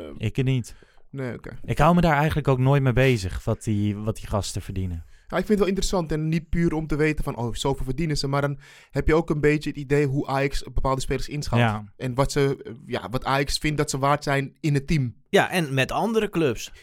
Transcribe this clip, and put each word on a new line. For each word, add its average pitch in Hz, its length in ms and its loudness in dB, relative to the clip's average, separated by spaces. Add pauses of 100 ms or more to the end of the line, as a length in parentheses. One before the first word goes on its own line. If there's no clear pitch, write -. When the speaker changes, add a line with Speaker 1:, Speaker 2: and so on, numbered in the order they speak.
(160)
Speaker 1:
Ik 113 280 -2
niet. 127 300 -2 (360)
Speaker 2:
Nee, 131 240 -8
oké. - 300 -14
Speaker 1:
Ik - 140 -4
hou 160 160 6
me 175 60 6
daar 160 160 4
eigenlijk 147 320 0
ook 135 100 4
nooit 135 240 4
mee 131 100 4
bezig, 120 520 2
wat 113 200 -2
die, 104 320 0
wat 107 200 -4
die - 100 -12
gasten 98 360 -4
verdienen. 92 420 -6 (240)
Speaker 2:
Ja, - 80 -4
ik 185 100 0
vind - 20 -14
het 214 100 4
wel 196 100 2
interessant 185 440 -2
en 156 160 -2
niet 160 200 -2
puur 170 260 2
om 156 120 -4
te 151 100 -2
weten 151 280 0
van, 143 120 -6
oh, 117 180 -4
zoveel 135 300 -2
verdienen 139 320 -2
ze. 143 100 -2
Maar 139 140 0
dan 139 180 -2 (320)
heb 143 160 -2
je 156 80 6
ook 165 160 2
een 151 100 -2
beetje 147 300 2
het 139 80 -8
idee 143 280 2
hoe 135 200 -2
Ajax 139 360 0
bepaalde 131 380 0
spelers 135 280 -2
inschat. 143 300 -2
Speaker 1:
Ja. 107 260 2 (120)
Speaker 2:
En 127 180 -6
wat 135 180 2
ze, 139 320 2
eh, - 80 -12 (140)
ja, 113 240 -6
wat 123 140 -4
Ajax 139 340 0
vindt 151 200 -2
dat 147 120 0
ze 139 80 -4
waard 143 260 2
zijn 139 360 -2
in 147 140 2
het 139 120 0
team. 139 280 0 (140)
Speaker 3:
Ja, 165 220 4
en 156 240 -2
met 131 180 0
andere 208 380 0
clubs. 143 420 -2 (100)